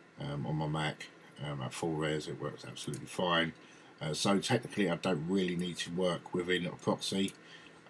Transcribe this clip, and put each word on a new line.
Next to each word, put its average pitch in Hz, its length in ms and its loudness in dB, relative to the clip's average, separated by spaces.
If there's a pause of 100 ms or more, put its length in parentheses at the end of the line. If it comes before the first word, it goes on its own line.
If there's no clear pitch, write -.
(200)
um, 71 280 -2
on 78 80 0
my 76 120 0
Mac, 78 400 -2 (360)
um, 73 180 -4
at 64 120 -6
full 82 200 0
res, 76 340 0
it 69 120 -6
works 73 260 -6
absolutely - 420 -8
fine. 85 460 2 (480)
Uh, 78 120 -2
so 98 240 4
technically 104 520 2
I 85 60 2
don't 80 320 0
really 90 280 2
need 87 220 -2
to - 140 -4
work 87 420 0
within 90 320 2
a - 60 -2
proxy, 98 600 0 (560)